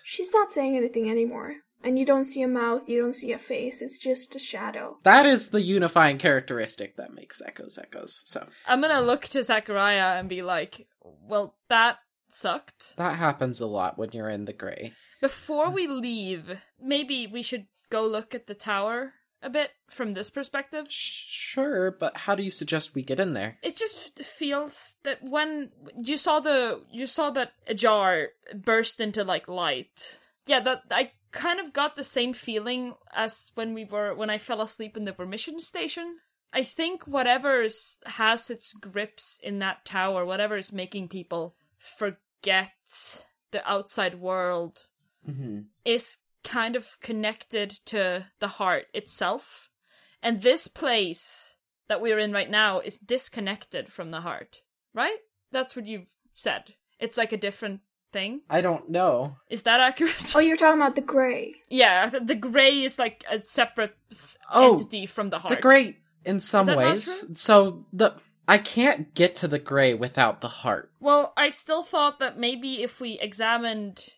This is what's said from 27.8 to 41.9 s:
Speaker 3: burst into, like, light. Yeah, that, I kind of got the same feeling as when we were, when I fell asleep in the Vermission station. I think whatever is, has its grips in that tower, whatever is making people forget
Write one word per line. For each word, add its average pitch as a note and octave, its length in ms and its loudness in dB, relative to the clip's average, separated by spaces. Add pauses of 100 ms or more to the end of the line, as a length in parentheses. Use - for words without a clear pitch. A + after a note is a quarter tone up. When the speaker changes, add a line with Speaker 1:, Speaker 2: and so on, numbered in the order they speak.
Speaker 3:
burst A3+ 420 0
into, G#3+ 240 -4
like, F3+ 240 -4
light. E3 720 -6 (280)
Yeah, C4+ 140 2
that, B3 300 -2
I A#3 220 0 (200)
kind F4 280 -4
of D4+ 140 -14
got D4 220 -2
the C#4+ 60 -10
same B3+ 300 -4
feeling A#3+ 600 -6 (200)
as - 400 -6
when A3+ 200 -6
we A3 100 -10
were, G#3 300 -4
when G#3+ 160 -4
I G#3 80 -2
fell G#3+ 240 -6
asleep G#3+ 340 -10
in G#3+ 80 -6
the F#3+ 80 -6
Vermission G#3 480 -10
station. E4+ 560 -8 (360)
I C4 100 -2
think E4+ 440 -6
whatever C4 560 2
is, - 440 -6
has A3+ 440 0
its - 220 -10
grips G#3 720 -8
in G3+ 160 -6
that G3 260 -6
tower, F#3+ 400 -2
whatever G3+ 320 -2
is G3 160 -10
making F#3+ 360 -8
people F3 460 -8 (240)
forget - 920 -4 (800)